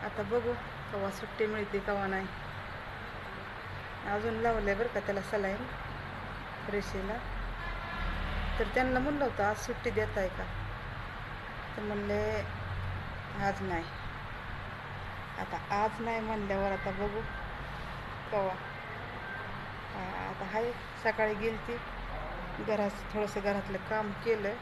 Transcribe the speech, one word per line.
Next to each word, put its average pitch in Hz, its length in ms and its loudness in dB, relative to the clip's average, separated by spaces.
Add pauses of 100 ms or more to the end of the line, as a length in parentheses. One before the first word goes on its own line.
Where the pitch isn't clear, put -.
आता 208 180 -2
बघू 233 300 4 (400)
कवा 196 180 2
सुट्टी 214 360 0
मिळते 208 320 2
कवा 196 280 4
नाही. 190 200 2 (1800)
अजून 220 240 2
लावलंय 220 400 4
बरं 233 140 4
का 202 120 2
त्याला 196 200 2 (100)
सलाईन 208 360 2 (1040)
ऋषीला. 202 440 0 (1400)
तर 226 60 4 (100)
त्यांना 254 260 6
म्हणलं 285 240 4
होतं, 208 200 4
"आज 208 120 6
सुट्टी 240 340 -2
देताय 208 380 2
का?" 185 160 -2 (1300)
तर 214 60 -2
म्हणले, 208 380 2 (1200)
"आज 196 180 4
नाही." 170 220 2 (1600)
आता 185 160 -2 (260)
आज 214 180 2
नाही 226 200 0
म्हणल्यावर 202 520 2
आता 196 180 0
बघू 202 300 0 (1120)
कवा. 190 220 4 (1400)
आ, 190 60 -4 (280)
आता 196 240 -2
हाय, 233 180 4 (340)
सकाळी 214 300 4
गेलती, 226 420 0 (920)
घरात 208 240 4 (240)
थोडंसं 208 260 2
घरातलं 202 380 2 (120)
काम 214 200 2 (140)
केलं 214 380 4